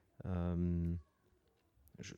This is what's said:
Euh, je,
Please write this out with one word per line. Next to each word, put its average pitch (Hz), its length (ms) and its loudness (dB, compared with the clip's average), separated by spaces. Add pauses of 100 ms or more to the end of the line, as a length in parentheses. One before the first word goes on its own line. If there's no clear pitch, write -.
(260)
Euh, 87 680 2 (1080)
je, - 180 -12